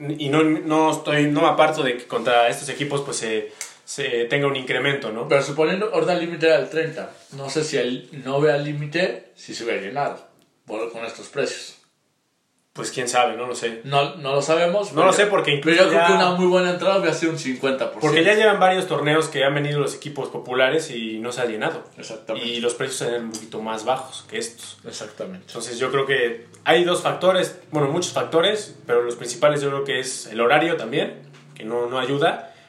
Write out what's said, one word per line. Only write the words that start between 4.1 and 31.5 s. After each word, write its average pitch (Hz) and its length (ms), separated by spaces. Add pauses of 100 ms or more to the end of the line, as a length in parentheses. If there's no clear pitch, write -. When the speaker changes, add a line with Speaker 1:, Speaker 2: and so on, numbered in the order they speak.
Speaker 1:
tenga 139 240
un 123 80
incremento, 127 560
¿no? 120 160
Speaker 2:
Pero 143 120
suponiendo, 165 540
ahorita 180 200
el 175 60
límite 165 260
era 160 120
el 131 100
treinta, 156 440 (240)
no 135 120
sé 156 140
si - 140
el, 123 320 (160)
no 139 160
vea 147 180
límite, 151 800
si - 180
se 107 80
hubiera 107 180
llenado, 127 380 (480)
por, 110 240
con 117 140
estos 107 240
precios. - 460 (1000)
Speaker 1:
Pues - 180
quién 123 180
sabe, 120 300
no 123 80
lo 123 80
sé. 113 300
Speaker 2:
No, 143 320
no 139 180
lo 143 80
sabemos, 175 500
Speaker 1:
No 160 140
lo 190 40
Speaker 2:
pero 202 140
Speaker 1:
sé - 60
porque 151 340
Speaker 2:
pero 165 120
Speaker 1:
incluso 180 80
Speaker 2:
yo 165 40
creo 160 140
Speaker 1:
ya 170 60
Speaker 2:
que 185 40
una 185 200
muy 180 140
buena 180 260
entrada 180 260
hubiera 165 160
sido 160 180
un 147 60
cincuenta 131 520
por - 120
ciento. 156 40
Speaker 1:
Porque 156 160
ya 202 120
llevan 214 260
varios 185 260
torneos 151 420
que 135 160
han 143 100
venido 147 260
los 139 140
equipos 143 340
populares 131 640
y 113 280
no 120 140
se 127 80
ha 123 60
llenado. 127 380 (120)
Speaker 2:
Exactamente. 113 500
Speaker 1:
Y 120 140
los 120 140
precios 131 340
eran 117 160
un 113 80
poquito 110 300
más 110 240
bajos - 420
que 110 80
estos. - 400 (100)
Speaker 2:
Exactamente. 104 600
Speaker 1:
Entonces 120 300
yo 131 120
creo 135 140
que 123 440 (160)
hay 170 200
dos 175 160
factores, 180 580 (120)
bueno, 147 180
muchos 175 240
factores, 165 600 (120)
pero 120 140
los 120 160
principales 143 460
yo 139 80
creo 139 140
que 131 160
es - 260
el 110 160
horario 156 340
también, 147 460 (320)